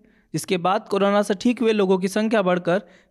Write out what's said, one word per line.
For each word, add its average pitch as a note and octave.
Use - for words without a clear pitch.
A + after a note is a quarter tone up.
जिसके E3+
बाद F#3
कोरोना G3+
से G3+
ठीक A#3
हुए A3+
लोगों G3
की F#3+
संख्या G#3+
बढ़कर F3+